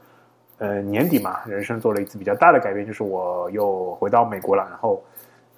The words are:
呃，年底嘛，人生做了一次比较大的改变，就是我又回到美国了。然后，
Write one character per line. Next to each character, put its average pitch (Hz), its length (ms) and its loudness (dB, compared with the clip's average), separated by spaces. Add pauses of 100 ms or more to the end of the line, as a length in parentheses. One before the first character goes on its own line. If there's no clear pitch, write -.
(580)
呃， 101 240 -4
年 104 260 0
底 143 120 2
嘛， 95 260 -6
人 101 180 -6
生 113 160 -6
做 110 140 2
了 104 80 0
一 98 40 -4
次 - 120 -14
比 95 80 -14
较 101 100 0
大 170 160 8
的 139 80 6
改 104 140 -2
变， 101 100 -4
就 107 80 -8
是 107 120 -6
我 90 480 -4
又 95 440 -2
回 98 140 -2
到 117 160 6
美 104 140 -6
国 95 160 2
了。 98 140 2
然 87 100 -16
后， 101 220 0 (560)